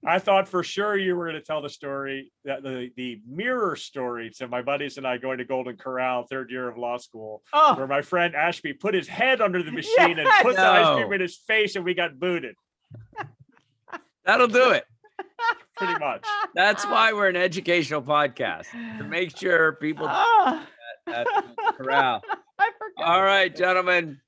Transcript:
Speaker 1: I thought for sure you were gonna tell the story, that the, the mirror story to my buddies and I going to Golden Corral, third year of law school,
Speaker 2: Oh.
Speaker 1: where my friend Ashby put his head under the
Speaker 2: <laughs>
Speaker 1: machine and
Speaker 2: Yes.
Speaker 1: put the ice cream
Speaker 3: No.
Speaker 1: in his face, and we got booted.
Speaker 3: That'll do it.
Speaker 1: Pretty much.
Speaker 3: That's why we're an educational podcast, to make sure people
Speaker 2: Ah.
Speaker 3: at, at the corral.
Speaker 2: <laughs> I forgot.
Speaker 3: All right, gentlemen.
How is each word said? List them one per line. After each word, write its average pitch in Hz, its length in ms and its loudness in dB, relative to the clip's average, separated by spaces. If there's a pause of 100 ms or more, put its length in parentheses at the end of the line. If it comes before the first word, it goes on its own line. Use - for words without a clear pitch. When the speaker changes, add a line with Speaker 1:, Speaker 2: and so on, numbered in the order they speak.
Speaker 1:
I 170 120 2
thought 190 300 2
for 180 140 -2
sure 202 340 -4
you 185 180 0
were 175 120 -4
gonna 156 160 -8
tell 156 180 -4
the 143 80 -10
story, 139 640 -10 (140)
that 135 160 -6
the, 127 340 -8
the 123 320 -10
mirror 208 480 -4
story 120 600 -8
to 127 100 -12
my 123 140 -6
buddies 139 340 -4
and 135 100 -8
I 127 120 -2
going 131 200 -6
to 127 60 -8
Golden 127 320 -6
Corral, 127 480 -4
third 131 260 -10
year 127 200 -8
of 113 80 -16
law 120 180 -6
school, 110 460 -14 (100)
Speaker 2:
Oh. 294 240 6
Speaker 1:
where 135 100 -6
my 139 140 0
friend 175 340 -2
Ashby 156 380 -4
put 190 220 -4
his 170 120 -2
head 247 360 0
under 180 200 0
the 156 100 -6
Speaker 2:
<laughs> 240 80 -6
Speaker 1:
machine 440 380 4
and - 60 -4
Speaker 2:
Yes. 427 180 6
Speaker 1:
put - 140 4
the 190 60 4
ice 185 240 8 (100)
cream 117 140 0
Speaker 3:
No. - 40 -2
Speaker 1:
in 190 60 0
his 180 160 -4
face, 214 400 0
and 185 80 -6
we 180 80 -2
got 170 260 -4
booted. 151 360 -4 (1700)
Speaker 3:
That'll 226 240 4
do 247 220 6
it. 170 140 2 (920)
Speaker 1:
Pretty 466 220 -2
much. 262 260 -4 (300)
Speaker 3:
That's 202 300 2
why 220 280 4
we're 208 160 2
an 180 80 0
educational 170 680 0
podcast, 131 680 -2 (280)
to 107 60 -10
make 165 320 -4
sure 165 380 2
people 156 340 -6
Speaker 2:
Ah. 381 580 4 (420)
Speaker 3:
at, 330 60 -6
at 240 120 -2
the 427 500 -2
corral. 262 460 0 (180)
Speaker 2:
<laughs> - 180 -20
I 415 200 2
forgot. - 280 -8
Speaker 3:
All 175 160 4
right, 196 320 4
gentlemen. 180 720 0